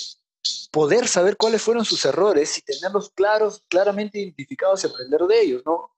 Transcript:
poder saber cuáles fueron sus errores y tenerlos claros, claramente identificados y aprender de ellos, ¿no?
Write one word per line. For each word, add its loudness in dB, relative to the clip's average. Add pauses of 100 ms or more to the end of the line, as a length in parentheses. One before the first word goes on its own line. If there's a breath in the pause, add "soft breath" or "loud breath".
(720)
poder 2
saber 2
cuáles 0
fueron 0
sus -2
errores 2
y -14
tenerlos -6
claros, 0
claramente 0
identificados -4
y 0
aprender -2
de 4
ellos, 0
¿no? -4